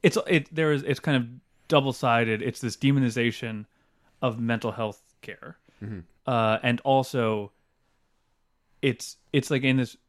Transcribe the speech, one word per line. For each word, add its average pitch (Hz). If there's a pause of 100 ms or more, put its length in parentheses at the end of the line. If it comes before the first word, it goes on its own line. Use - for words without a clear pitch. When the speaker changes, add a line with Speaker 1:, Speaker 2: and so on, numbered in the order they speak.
Speaker 1:
it's, 175 (100)
it, 165
there 156
is, 139
it's 135
kind 143
of 120 (400)
double-sided. 117
It's -
this 113
demonization 120 (560)
of 117
mental 113
health 107 (200)
care. - (260)
Speaker 2:
Mm-hmm. 104 (280)
Speaker 1:
Uh, 113
and 120
also, 120 (1300)
it's, - (160)
it's, 143
like, 135
in 131
this 123 (120)